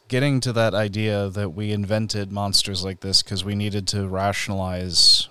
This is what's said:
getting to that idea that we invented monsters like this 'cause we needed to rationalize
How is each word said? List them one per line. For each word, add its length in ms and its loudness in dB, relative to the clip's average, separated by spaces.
getting 320 2
to 100 -2
that 220 2
idea 560 0
that 220 -4
we 200 -4
invented 640 -2
monsters 500 -2
like 160 -6
this 240 0
'cause 220 -6
we 100 -2
needed 320 -4
to 220 -2
rationalize 1200 2